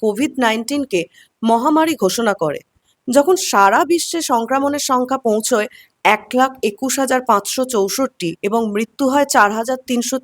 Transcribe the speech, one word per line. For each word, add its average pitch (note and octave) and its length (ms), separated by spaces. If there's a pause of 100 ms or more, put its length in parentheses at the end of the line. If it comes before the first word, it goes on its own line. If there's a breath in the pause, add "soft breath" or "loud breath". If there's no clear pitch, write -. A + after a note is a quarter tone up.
কোভিড A3+ 380
নাইন্টিনকে A#3 640 (420 soft breath)
মহামারী D4 580
ঘোষণা G3+ 340
করে, D3 260 (480)
যখন C#4+ 280 (140)
সারা C#4+ 340
বিশ্বে E4 380
সংক্রমণের C4+ 680
সংখ্যা B3+ 280
পৌঁছয় A3 480 (380 loud breath)
এক G#3 200 (100)
লাখ C4 160 (120)
একুশ B3 360
হাজার C4 300
পাঁচশো G#3 360
চৌষট্টি A3 680 (120)
এবং A3 180 (120)
মৃত্যু A3 360
হয় C#4+ 260
চার G#3 180
হাজার A#3 340
তিনশো B3 380